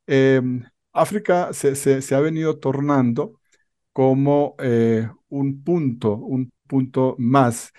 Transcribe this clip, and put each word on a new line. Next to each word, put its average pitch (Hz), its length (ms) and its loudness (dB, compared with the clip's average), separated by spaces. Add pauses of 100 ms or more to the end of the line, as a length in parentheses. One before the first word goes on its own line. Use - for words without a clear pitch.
em, 131 580 2 (280)
África 180 640 0
se, 139 220 -2
se, 135 260 0
se 135 120 -4
ha 139 60 2
venido 160 380 -2
tornando 139 800 -2 (600)
como, 139 640 2
eh, 117 500 0 (180)
un 139 360 -6
punto, 127 500 -2
un 127 380 -6 (160)
punto 131 500 -2
más 123 600 0